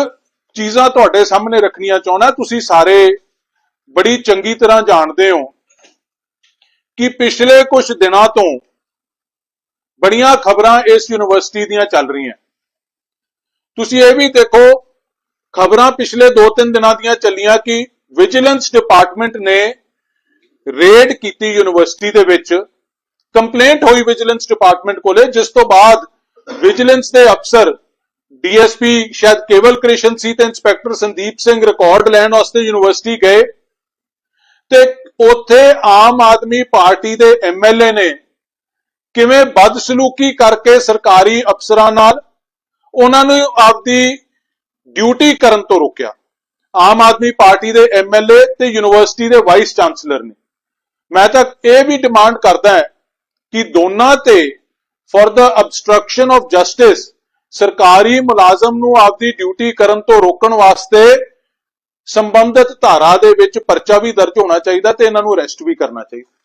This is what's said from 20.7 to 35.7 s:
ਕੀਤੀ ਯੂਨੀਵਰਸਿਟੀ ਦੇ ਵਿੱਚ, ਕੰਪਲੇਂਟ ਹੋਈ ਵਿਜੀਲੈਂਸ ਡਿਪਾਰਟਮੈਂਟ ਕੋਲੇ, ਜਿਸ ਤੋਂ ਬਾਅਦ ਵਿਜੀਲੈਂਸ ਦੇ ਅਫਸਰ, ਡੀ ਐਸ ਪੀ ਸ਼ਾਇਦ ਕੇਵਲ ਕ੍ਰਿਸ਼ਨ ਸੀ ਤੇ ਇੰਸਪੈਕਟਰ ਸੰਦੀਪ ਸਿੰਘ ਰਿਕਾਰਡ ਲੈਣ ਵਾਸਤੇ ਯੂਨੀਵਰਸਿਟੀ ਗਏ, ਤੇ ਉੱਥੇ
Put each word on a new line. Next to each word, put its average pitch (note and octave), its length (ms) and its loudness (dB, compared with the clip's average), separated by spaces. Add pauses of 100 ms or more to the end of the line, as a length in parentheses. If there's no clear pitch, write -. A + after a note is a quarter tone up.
ਕੀਤੀ G#3+ 380 -10
ਯੂਨੀਵਰਸਿਟੀ F#3+ 600 -4
ਦੇ G3+ 120 2
ਵਿੱਚ, F3 400 -2 (680)
ਕੰਪਲੇਂਟ B3 500 0
ਹੋਈ A#3+ 180 2
ਵਿਜੀਲੈਂਸ A#3 480 -4
ਡਿਪਾਰਟਮੈਂਟ G3 500 -2
ਕੋਲੇ, G3 260 0
ਜਿਸ A3+ 240 -4
ਤੋਂ A#3+ 160 0
ਬਾਅਦ A3 340 4 (600)
ਵਿਜੀਲੈਂਸ B3+ 520 0
ਦੇ B3 220 4
ਅਫਸਰ, G3 440 -2 (560)
ਡੀ F3 240 -4
ਐਸ A3 200 0
ਪੀ A#3 360 -4
ਸ਼ਾਇਦ G#3+ 240 0
ਕੇਵਲ A3+ 420 2
ਕ੍ਰਿਸ਼ਨ A#3 360 -2
ਸੀ A3+ 180 -8
ਤੇ A#3 100 -2
ਇੰਸਪੈਕਟਰ A3 500 -4
ਸੰਦੀਪ G#3 440 -10
ਸਿੰਘ A3+ 280 0
ਰਿਕਾਰਡ F3 440 2
ਲੈਣ G#3 220 2
ਵਾਸਤੇ A3 280 -2
ਯੂਨੀਵਰਸਿਟੀ G#3+ 640 -4
ਗਏ, G3+ 220 2 (1300)
ਤੇ B3+ 240 4 (380)
ਉੱਥੇ B3+ 420 2 (100)